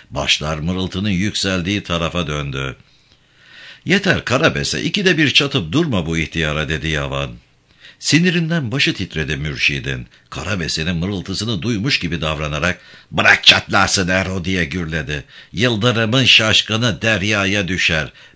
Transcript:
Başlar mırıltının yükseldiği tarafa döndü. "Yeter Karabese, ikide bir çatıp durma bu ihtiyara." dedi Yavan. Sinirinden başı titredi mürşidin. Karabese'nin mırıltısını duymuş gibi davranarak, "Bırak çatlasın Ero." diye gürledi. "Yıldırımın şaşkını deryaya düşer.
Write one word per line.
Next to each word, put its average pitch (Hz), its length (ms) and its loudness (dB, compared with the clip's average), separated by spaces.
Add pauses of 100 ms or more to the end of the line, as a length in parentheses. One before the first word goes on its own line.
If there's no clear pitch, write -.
(100)
Başlar - 480 0
mırıltının 92 520 -2
yükseldiği 92 720 0
tarafa 85 440 -2
döndü. 69 500 -6 (1080)
"Yeter 131 400 2
Karabese, 76 580 0
ikide 180 360 2
bir 147 120 4
çatıp 120 420 0
durma 117 340 2
bu 82 120 0
ihtiyara." 78 500 -2
dedi 78 200 -2
Yavan. 69 420 -2 (680)
Sinirinden 165 760 2
başı - 220 0
titredi 78 420 -4
mürşidin. 69 680 -4 (240)
Karabese'nin 85 640 -4
mırıltısını 95 640 -4
duymuş 117 360 0
gibi 82 220 -4
davranarak, 78 600 -2 (300)
"Bırak - 340 4
çatlasın 98 640 2
Ero." 92 360 0
diye 92 200 0
gürledi. 78 600 -4 (280)
"Yıldırımın 113 720 2
şaşkını 110 800 2
deryaya 104 640 2
düşer. 80 440 0 (240)